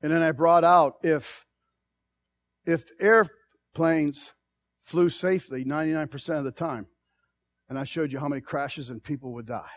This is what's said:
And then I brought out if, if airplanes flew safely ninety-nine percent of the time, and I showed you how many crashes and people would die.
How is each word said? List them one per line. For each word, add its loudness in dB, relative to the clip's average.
And -2
then 2
I 2
brought 4
out 6
if, -2
if -2
airplanes 0
flew 0
safely -4
ninety-nine -2
percent -6
of -6
the -6
time, -8
and -10
I -6
showed -6
you -8
how -6
many -6
crashes -8
and -14
people -10
would -14
die. -12